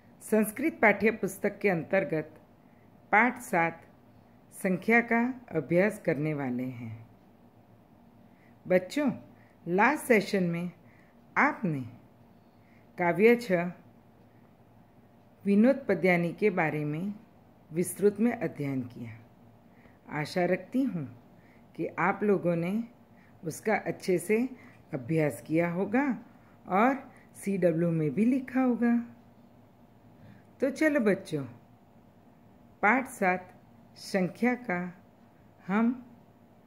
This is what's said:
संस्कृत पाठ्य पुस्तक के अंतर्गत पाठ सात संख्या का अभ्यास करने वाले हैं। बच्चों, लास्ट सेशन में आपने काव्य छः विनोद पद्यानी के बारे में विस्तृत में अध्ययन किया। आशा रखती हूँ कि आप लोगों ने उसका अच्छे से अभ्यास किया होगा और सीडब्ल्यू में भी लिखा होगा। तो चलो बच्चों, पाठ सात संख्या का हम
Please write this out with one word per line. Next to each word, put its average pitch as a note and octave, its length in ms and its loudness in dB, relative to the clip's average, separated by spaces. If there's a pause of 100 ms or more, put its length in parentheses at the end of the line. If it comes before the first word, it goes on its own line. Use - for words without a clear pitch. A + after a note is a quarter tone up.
(220)
संस्कृत A3 600 -2
पाठ्य G#3 280 4
पुस्तक G#3 480 -6
के G#3 100 0
अंतर्गत D#3 680 -2 (760)
पाठ A#3+ 300 2
सात E3 440 -2 (760)
संख्या G#3 380 2
का A#3 520 -2
अभ्यास F3 540 0
करने D#3 280 -2
वाले B2+ 300 -4
हैं। A#2 460 -12 (1600)
बच्चों, F#3 420 2 (580)
लास्ट A#3 360 2
सेशन G3+ 400 2
में E3+ 260 -4 (680)
आपने F#3+ 460 0 (1160)
काव्य F3+ 380 6
छः F3+ 360 0 (1700)
विनोद A3 440 4
पद्यानी F3 440 2
के G#3 180 0
बारे D3+ 340 -2
में E3+ 300 -6 (580)
विस्तृत F3+ 480 0
में A#3 120 4
अध्ययन C#3 500 -4
किया। A2+ 280 -12 (1000)
आशा D3+ 360 -2
रखती F#3 380 -2
हूँ F#3 220 -4 (720)
कि E3 100 -4
आप F#3 360 -2
लोगों F3 340 2
ने F#3+ 280 -4 (600)
उसका F#3+ 320 -2
अच्छे - 420 -2
से A3 300 0 (460)
अभ्यास D3 520 -2
किया E3+ 240 0
होगा G#3 540 -2 (440)
और B3 440 0 (240)
सीडब्ल्यू E3+ 540 0
में D#3 200 0
भी G3 140 0
लिखा B3+ 380 0
होगा। A#3+ 340 2 (1600)
तो C4+ 100 2
चलो D4 300 2
बच्चों, E3 440 0 (1400)
पाठ A#3+ 260 2
सात - 540 -4 (340)
संख्या G3 580 -2
का F#3 260 -6 (840)
हम A3+ 260 2 (760)